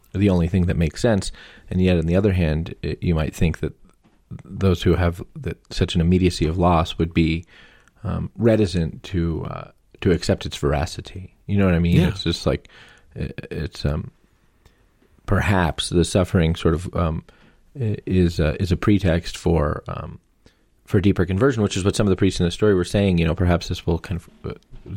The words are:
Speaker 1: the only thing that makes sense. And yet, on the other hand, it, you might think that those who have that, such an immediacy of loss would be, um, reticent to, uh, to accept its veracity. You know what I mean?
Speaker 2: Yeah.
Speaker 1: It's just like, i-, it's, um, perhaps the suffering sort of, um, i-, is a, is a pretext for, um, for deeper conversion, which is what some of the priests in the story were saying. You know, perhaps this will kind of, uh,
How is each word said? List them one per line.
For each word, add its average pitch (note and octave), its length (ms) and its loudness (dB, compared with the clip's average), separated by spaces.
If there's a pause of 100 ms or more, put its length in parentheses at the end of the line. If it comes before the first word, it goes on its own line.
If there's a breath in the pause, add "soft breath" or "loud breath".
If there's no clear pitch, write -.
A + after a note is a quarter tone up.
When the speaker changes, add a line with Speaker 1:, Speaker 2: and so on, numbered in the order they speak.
(140)
Speaker 1:
the G2+ 160 2
only F2 180 2
thing F2+ 180 2
that F2 120 0
makes E2 240 0
sense. A2 300 2 (380 loud breath)
And F#2 120 0
yet, F2+ 160 4
on D#2+ 80 0
the E2+ 100 2
other G2+ 180 4
hand, E2 480 0
it, D#2+ 200 -8
you F2 140 0
might D#2 180 -2
think E2 260 0
that D2+ 140 -6 (680)
those F#2+ 400 -2
who F2+ 100 4
have E2+ 300 0 (120)
that, B2+ 220 -10 (160)
such - 220 -2
an F2 60 2
immediacy F2 440 2
of D#2+ 120 0
loss E2+ 400 2
would E2 160 -2
be, E2 320 0 (580 soft breath)
um, E2+ 320 -6
reticent G2+ 680 0
to, E2+ 460 -4
uh, - 220 -14 (300)
to G2 100 2
accept F2 340 -2
its - 120 -10
veracity. - 800 -6 (120)
You G#2 100 -2
know G2 80 4
what F2+ 80 4
I E2+ 60 2
mean? E2+ 160 2
Speaker 2:
Yeah. - 140 4
Speaker 1:
It's - 140 -6
just E2 220 -2
like, - 240 -2 (500 loud breath)
i-, - 120 -8 (180)
it's, - 360 -6
um, D2 260 -4 (1160 soft breath)
perhaps F2 640 0
the E2+ 160 2
suffering E2+ 500 2
sort E2 180 0
of, F2 220 -6
um, E2+ 280 -2 (560 soft breath)
i-, A2 260 -4
is F2+ 340 2
a, D2+ 220 0
is F2+ 100 0
a E2+ 60 2
pretext F#2 600 0
for, D#2+ 500 0
um, - 320 -12 (640 soft breath)
for G#2 160 2
deeper F#2 240 2
conversion, A2+ 360 2
which G2+ 140 0
is F#2 80 -2
what G2 140 0
some A2 100 2
of - 20 4
the F#2 60 2
priests F#2+ 240 2
in F2+ 60 4
the E2+ 60 0
story G#2 220 2
were F2+ 120 2
saying. G2+ 320 2
You E2 80 2
know, D#2 100 0
perhaps F2 320 2
this - 180 -8
will E2 140 0
kind E2 220 -10
of, - 300 -14
uh, - 20 -10 (440)